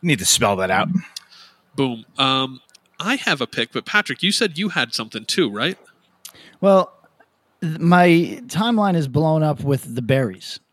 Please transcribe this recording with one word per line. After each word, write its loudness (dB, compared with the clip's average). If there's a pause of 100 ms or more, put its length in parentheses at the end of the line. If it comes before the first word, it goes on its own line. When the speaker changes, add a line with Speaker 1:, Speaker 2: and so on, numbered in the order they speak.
Speaker 1:
You -4
need 2
to -6
spell 2
that -2
out. 2 (840)
Speaker 2:
Boom. -4 (120)
Um, -2 (400)
I -2
have -2
a -4
pick, -6
but -6
Patrick, -2
you 0
said -2
you -2
had -4
something -8
too, 0
right? -6 (840)
Speaker 3:
Well, 4 (680)
th-, -6
my 4
timeline 0
is 0
blown 2
up -2
with -2
the -6
berries. -2 (140)